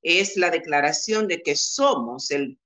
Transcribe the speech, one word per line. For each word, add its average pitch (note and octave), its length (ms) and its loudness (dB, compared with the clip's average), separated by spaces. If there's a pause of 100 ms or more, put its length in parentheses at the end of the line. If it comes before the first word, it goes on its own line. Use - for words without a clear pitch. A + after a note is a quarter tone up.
Es F#3 340 2
la F3+ 140 2
declaración E3 760 0
de E3+ 160 -4
que C#3+ 140 0
somos C3 720 0
el C#3 360 -4